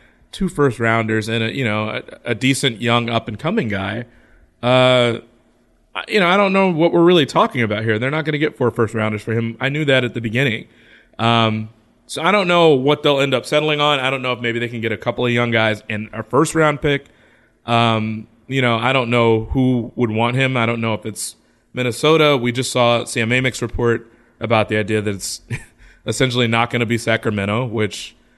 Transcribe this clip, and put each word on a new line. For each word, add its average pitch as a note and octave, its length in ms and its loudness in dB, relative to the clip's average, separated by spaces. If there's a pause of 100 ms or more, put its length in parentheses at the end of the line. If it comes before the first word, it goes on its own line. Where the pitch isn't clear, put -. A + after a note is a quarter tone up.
(320)
two F#3 180 -4
first C#3 300 0
rounders A2 500 0
and A2+ 140 -2
a, A2+ 100 -4
you C3+ 100 -4
know, G#2+ 260 -2
a, - 420 -8
a A#2 40 -2
decent B2+ 460 0
young A#2 280 0
up A2+ 180 -2
and G#2+ 100 -8
coming E3+ 300 -2
guy, G2+ 380 -6 (580)
uh, B2+ 560 4 (760)
I, - 120 -8
you G#3+ 120 2
know, F3 80 4
I F#3 100 4
don't G3 160 2
know F#3+ 180 4
what E3 200 2
we're E3+ 120 4
really E3+ 220 6
talking E3 360 0
about G#2+ 220 -2
here. A2 160 0
They're B2+ 120 -2
not D#3 140 -4
gonna D3+ 120 -4
get D3 200 -2
four A#2+ 140 2
first A2+ 220 0
rounders G#2+ 280 -2
for A2+ 120 -4
him. A2+ 260 -4
I C3 100 -2
knew D3 160 -2
that C3 180 2
at A#2+ 100 -4
the A#2+ 80 -6
beginning. A#2 460 -2 (520)
Um, A2 500 2 (380)
so - 160 -8
I F3+ 80 2
don't G3 160 2
know E3+ 260 6
what C#3+ 300 2
they'll C#3+ 160 4
end C3+ 140 0
up A#2+ 120 0
settling D3+ 340 0
on. D3 200 2
I C3 100 -2
don't C3 120 -4
know B2+ 120 -2
if A2+ 60 -8
maybe A#2 200 -2
they A#2+ 100 -4
can A#2+ 120 -8
get A2+ 100 -2
a G#2 60 -4
couple B2 280 -4
of A#2+ 60 0
young A#2+ 200 0
guys A2 380 0
and A2 240 -8
a A2 100 -8
first D#3 320 0
round D3+ 260 2
pick. C#3+ 240 -2 (600)
Um, A2 600 0 (200)
you C3 140 -2
know, A#2 160 2
I A#2+ 140 0
don't B2+ 180 -2
know A#2 360 2
who B2+ 500 0
would A#2+ 160 0
want A#2 240 0
him. C3 220 0
I A#2 80 0
don't A#2 160 -2
know A2+ 140 -2
if - 100 -10
it's - 300 -10 (380)
Minnesota. D3 640 2
We A#2+ 140 -2
just B2 200 -4
saw A#2+ 340 2
Sam A2+ 240 -4
Amick's B2+ 320 0
report A#2 500 -2 (280)
about A2 280 0
the G#2+ 100 -2
idea G#2+ 240 0
that G2+ 140 -4
it's - 260 -10 (320)
<laughs> - 320 -20
essentially B2 420 0
not A#2 240 0
gonna A#2+ 140 0
be A#2 120 0
Sacramento, G#2+ 680 -2
which, G#2+ 500 -6 (220)